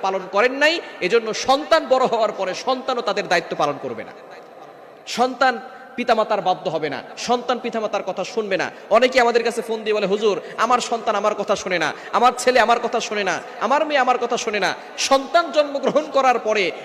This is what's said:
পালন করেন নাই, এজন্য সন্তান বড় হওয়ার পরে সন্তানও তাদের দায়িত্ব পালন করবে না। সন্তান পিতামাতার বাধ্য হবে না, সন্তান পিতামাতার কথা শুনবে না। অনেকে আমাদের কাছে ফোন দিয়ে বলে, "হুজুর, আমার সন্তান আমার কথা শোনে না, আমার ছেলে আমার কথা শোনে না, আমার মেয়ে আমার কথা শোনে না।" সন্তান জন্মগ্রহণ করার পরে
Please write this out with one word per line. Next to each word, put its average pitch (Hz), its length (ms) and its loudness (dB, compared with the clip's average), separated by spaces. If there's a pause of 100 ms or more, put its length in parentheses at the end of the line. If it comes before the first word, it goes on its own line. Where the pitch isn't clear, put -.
পালন 190 200 -2 (100)
করেন 233 200 2
নাই, 302 300 2 (200)
এজন্য 220 320 0
সন্তান 302 560 2
বড় 254 160 4
হওয়ার 220 260 2
পরে 185 220 -4
সন্তানও 254 480 -2
তাদের 196 260 -2
দায়িত্ব 175 300 0
পালন 143 240 0
করবে 113 220 -8
না। - 80 -16 (960)
সন্তান 254 520 0 (360)
পিতামাতার 214 460 0
বাধ্য 180 280 -2
হবে 156 200 -2
না, 127 140 -6 (140)
সন্তান 240 420 -2
পিতামাতার 214 440 -4
কথা 185 200 -6
শুনবে 196 340 -4
না। 135 140 -4 (180)
অনেকে 254 300 4
আমাদের 233 240 4
কাছে 226 180 -2
ফোন 220 220 -6
দিয়ে 208 100 0
বলে, 208 120 0
"হুজুর, 202 360 0 (160)
আমার 233 220 4
সন্তান 220 360 -2
আমার 208 200 0
কথা 202 200 -2
শোনে 180 240 -2
না, 151 140 0 (180)
আমার 240 260 4
ছেলে 254 220 4
আমার 233 200 4
কথা 233 200 -2
শোনে 208 240 -4
না, 165 180 -2 (180)
আমার 269 260 2
মেয়ে 294 140 2
আমার 247 180 4
কথা 240 200 -2
শোনে 208 220 -2
না।" 165 160 0 (220)
সন্তান 277 540 2
জন্মগ্রহণ 285 600 0
করার 262 280 4
পরে 214 320 0 (140)